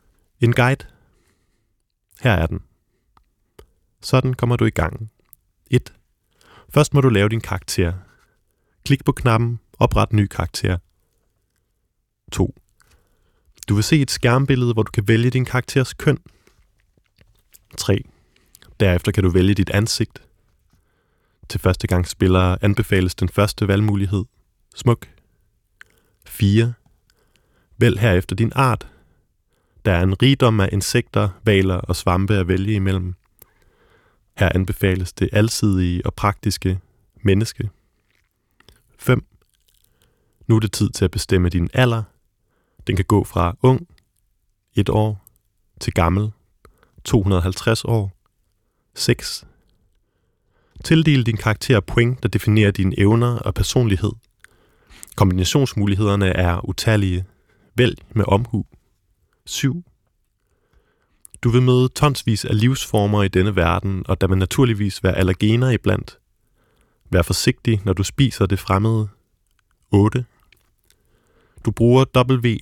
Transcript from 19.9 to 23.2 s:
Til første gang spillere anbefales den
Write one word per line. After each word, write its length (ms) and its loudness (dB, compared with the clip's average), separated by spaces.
Til 100 -6
første 280 0
gang 200 0
spillere 560 0
anbefales 520 0
den 140 -4